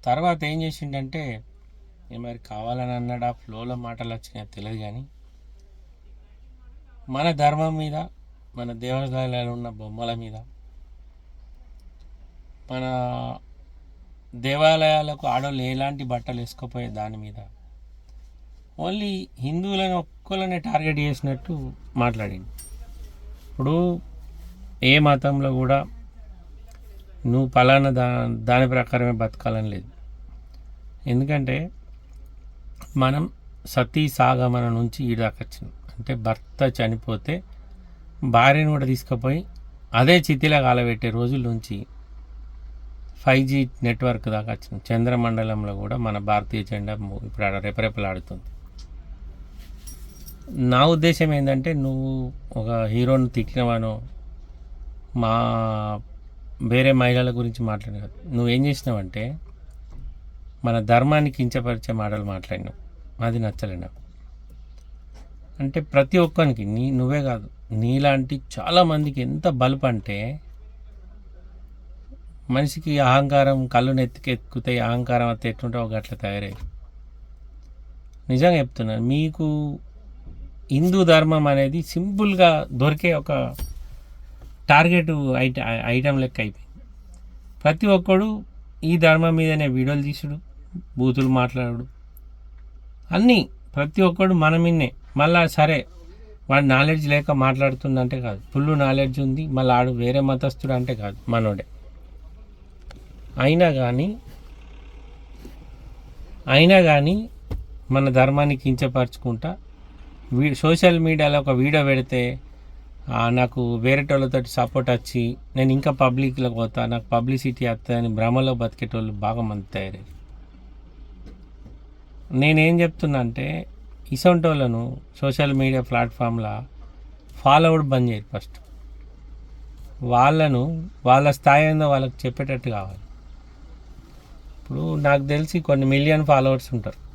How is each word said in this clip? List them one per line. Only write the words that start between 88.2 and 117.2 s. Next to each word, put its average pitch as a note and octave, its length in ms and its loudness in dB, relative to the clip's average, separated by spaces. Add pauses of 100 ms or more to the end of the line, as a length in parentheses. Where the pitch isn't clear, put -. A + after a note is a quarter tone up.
ఈ E3 140 2
ధర్మం D#3+ 380 6
మీదనే D#3 320 2
వీడియోలు C3 340 0
తీసుడు, D3 380 -6 (580)
బూతులు C3 300 2
మాట్లాడుడు, B2 580 0 (1300)
అన్నీ G#3 380 6 (260)
ప్రతి D3 260 0
ఒక్కడు F#3 320 4
మన D#3+ 240 4
మీదనే. E3 340 4 (260)
మళ్ళా E3 300 6
సరే, D#3 400 2 (600)
వాడు C#3 160 4
నాలెడ్జ్ D3 420 4
లేక D3 240 2
మాట్లాడుతుందంటే C3 880 0
కాదు, G#2 200 -6 (120)
ఫుల్ D3 260 2
నాలెడ్జ్ C3+ 400 2
ఉంది, C#3 280 -2
మళ్ళీ C3 260 2
ఆడు B2 180 4
వేరే B2 280 0
మతస్థుడు C3+ 540 -2
అంటే B2+ 220 -2
కాదు, G#2 220 -8 (120)
మనోడే. A2 360 0 (1700)
అయినా D#3+ 320 6
కానీ, C3+ 460 0 (2250)
అయినా E3+ 340 8
కానీ E3 480 4 (600)
మన C3+ 180 2
ధర్మాన్ని C#3 460 4
కించపరుచుకుంటా B2+ 1000 -2 (760)
వీ-, C#3 220 2
సోషల్ E3+ 440 6
మీడియాలో D3+ 400 2
ఒక C#3 100 -2
వీడియో C#3 340 4
పెడితే, B2+ 560 0 (720)
ఆ, A#2 200 0
నాకు B2 460 2
వేరేటోళ్ళతోటి C3 720 2
సపోర్ట్ B2+ 400 0
వచ్చి A#2+ 480 -2 (180)
నేను C3 160 4
ఇంకా C#3+ 200 2
పబ్లిక్లోకి B2+ 640 0
పోతా, A2+ 300 -2
నాకు A#2 220 -4
పబ్లిసిటీ B2 600 -2